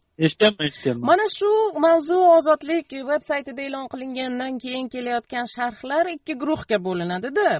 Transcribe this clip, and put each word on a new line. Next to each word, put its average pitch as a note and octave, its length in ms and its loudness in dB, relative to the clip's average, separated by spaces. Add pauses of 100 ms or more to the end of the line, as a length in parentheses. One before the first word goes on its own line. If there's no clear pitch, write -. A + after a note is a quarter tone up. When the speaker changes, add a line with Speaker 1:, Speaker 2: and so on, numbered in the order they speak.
(180)
Speaker 1:
Eshityapman, E3 480 2
eshityapman. C3 400 -4
Speaker 2:
Mana F#4 220 4
shu G4+ 220 -2 (260)
mavzu E4 400 2 (100)
Ozodlik D#4 640 4 (180)
veb-saytida C#4 560 -4
e'lon C4+ 240 -8
qilingandan C4 720 -6
keyin B3+ 300 -6
kelayotgan A#3+ 580 -6
sharhlar B3+ 600 -2
ikki D#4+ 280 -8
guruhga C#4 480 -2
bo'linadi-da. F#3 640 -2 (140)